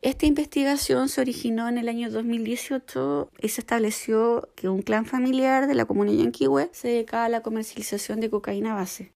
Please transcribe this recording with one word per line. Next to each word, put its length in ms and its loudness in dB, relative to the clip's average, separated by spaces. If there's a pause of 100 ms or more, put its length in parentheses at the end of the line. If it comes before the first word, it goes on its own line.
Esta 240 2
investigación 800 2
se 100 -4
originó 480 -2
en 120 -2
el 100 -2
año 220 -4
dos 120 -2
mil 200 -2
dieciocho 880 -4 (100)
y 80 0
se 120 -6
estableció 920 0
que 160 -4
un 140 0
clan 240 0
familiar 580 2
de 80 2
la 120 2
comuna 260 2
de 60 4
Yanquihue 560 2
se 160 -6
dedicaba 360 0
a 40 2
la 120 0
comercialización 760 -4
de 100 -2
cocaína 460 -2
base. 400 -6